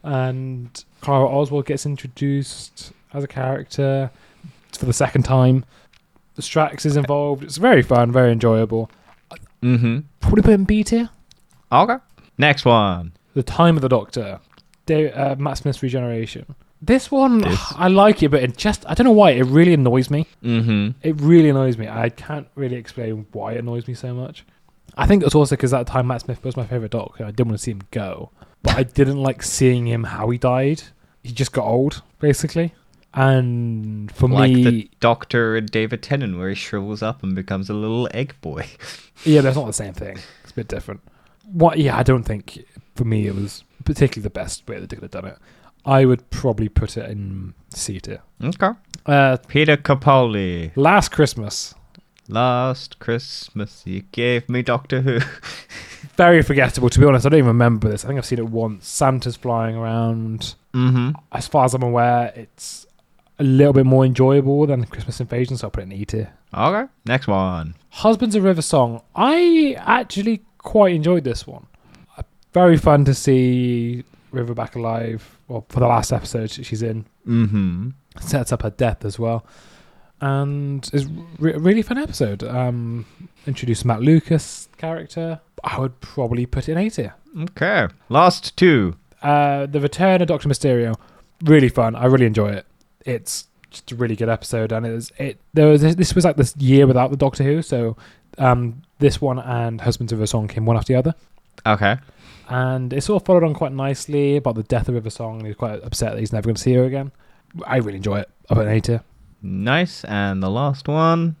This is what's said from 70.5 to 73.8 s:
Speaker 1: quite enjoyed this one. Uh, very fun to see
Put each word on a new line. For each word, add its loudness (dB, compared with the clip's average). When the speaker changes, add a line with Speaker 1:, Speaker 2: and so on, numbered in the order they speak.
Speaker 1:
quite 4
enjoyed 2
this -6
one. -20
Uh, -12
very 6
fun 4
to 2
see 0